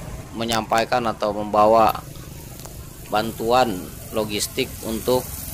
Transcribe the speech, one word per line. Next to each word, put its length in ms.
menyampaikan 640
atau 320
membawa 640
bantuan 640
logistik 560
untuk 320